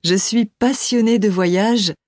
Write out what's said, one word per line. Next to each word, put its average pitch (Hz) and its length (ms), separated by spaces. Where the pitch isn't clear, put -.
Je 180 120
suis 220 280
passionnée 240 720
de 202 120
voyages 185 640